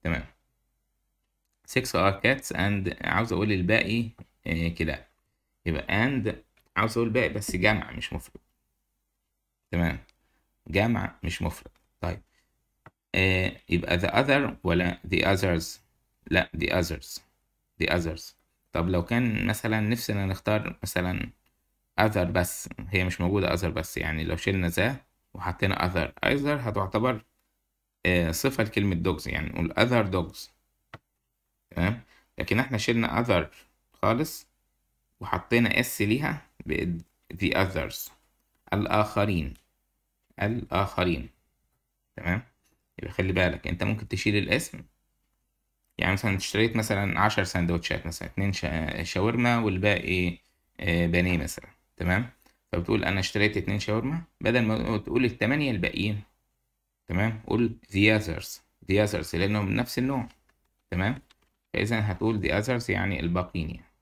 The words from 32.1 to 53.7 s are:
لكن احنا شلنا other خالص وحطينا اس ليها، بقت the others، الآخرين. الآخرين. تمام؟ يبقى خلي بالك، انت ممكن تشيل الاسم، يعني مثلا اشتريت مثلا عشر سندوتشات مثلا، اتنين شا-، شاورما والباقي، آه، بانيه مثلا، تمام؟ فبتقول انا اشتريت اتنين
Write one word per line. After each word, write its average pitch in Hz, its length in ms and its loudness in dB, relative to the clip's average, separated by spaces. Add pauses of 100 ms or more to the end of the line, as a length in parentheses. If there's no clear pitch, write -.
لكن - 200 0
احنا 131 180 -2
شلنا 117 460 2
other 92 220 4 (480)
خالص 117 540 0 (720)
وحطينا 117 600 2
اس - 220 -2
ليها، 139 460 0 (180)
بقت - 220 -2 (460)
the 95 200 0
others، - 580 -2 (600)
الآخرين. 101 800 0 (880)
الآخرين. 95 880 -2 (840)
تمام؟ 90 280 -4 (560)
يبقى - 140 -10
خلي 92 200 0
بالك، 90 340 2
انت 87 160 -4
ممكن 107 240 -2
تشيل 101 280 0
الاسم، - 480 -2 (1120)
يعني 87 160 2
مثلا 101 240 0
اشتريت 110 380 0
مثلا 101 440 0
عشر 101 240 4
سندوتشات 87 640 0
مثلا، 85 220 -8
اتنين 101 240 -2
شا-، 80 500 -4
شاورما 117 560 2
والباقي، 92 800 0 (420)
آه، 85 280 2
بانيه 90 300 4
مثلا، - 300 -6 (300)
تمام؟ 92 320 0 (420)
فبتقول 87 320 0
انا 95 160 0
اشتريت 104 380 0
اتنين 98 220 -2